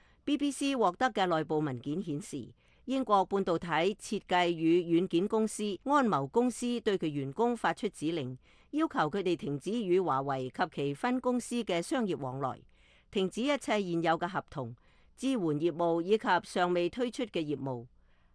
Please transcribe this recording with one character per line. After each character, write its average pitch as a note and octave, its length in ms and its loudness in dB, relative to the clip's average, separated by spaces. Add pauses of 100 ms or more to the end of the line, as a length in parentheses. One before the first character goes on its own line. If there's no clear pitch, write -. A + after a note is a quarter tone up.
(240)
，B C#4+ 140 0
B C#4+ 120 0
C C#4 240 -2
獲 G#3+ 240 2
得 B3+ 140 2
嘅 G3+ 140 2
內 E3 180 2
部 D#3 160 0
文 D3 220 -2
件 D3 200 -4
顯 D#3 200 -6
示， C#3+ 260 -10 (380)
英 C4 180 -2
國 G3+ 220 4
半 G3 180 0
導 E3+ 160 2
體 F3+ 80 -10
設 F3+ 580 0
計 F3+ 240 2
與 E3+ 520 4
軟 F#3+ 40 0
件 F3+ 220 2
公 A3 180 2
司 G#3 180 -4 (200)
安 C#4 240 4
謀 C#3+ 220 2
公 B3 200 4
司 A#3+ 300 -2
對 G#3 180 2
其 E3 140 -2
員 C#3 220 -4
工 A#3+ 240 2
發 E3+ 160 0
出 G#3 160 -4
指 D#3 240 -4
令， B2+ 240 -4 (340)
要 D#4 160 0
求 C#4 120 -2 (100)
佢 G3 120 -2
哋 F3 140 2
停 D3 240 -4
止 E3+ 120 -6
與 F#3+ 280 2
華 C#3+ 220 2
為 C3+ 280 -2
及 F3 140 -4 (100)
其 C#3+ 200 -2
分 B3 260 -2
公 B3 180 0
司 A#3+ 260 -6
嘅 F3 180 0
商 B3+ 240 -2
業 F3 120 -2
往 C3 240 -6
來， B2+ 180 -4 (500)
停 F#3+ 200 0
止 G#3+ 140 -4
一 C#4+ 140 2
切 G#3+ 240 0
現 E3+ 220 -2
有 E3 160 4
嘅 F3 80 -2
合 F3 220 -4
同、 B2 260 -8 (400)
支 B3+ 140 -4
援 C4 100 0
業 D#3+ 320 2
務 E3+ 300 0
以 F#3+ 160 2
及 G3 100 -4 (160)
尚 F3+ 300 0
未 F3 160 2
推 B3 200 -4
出 B3 180 -4
嘅 F3 140 -4
業 D3 160 -2
務， B2+ 280 -6 (500)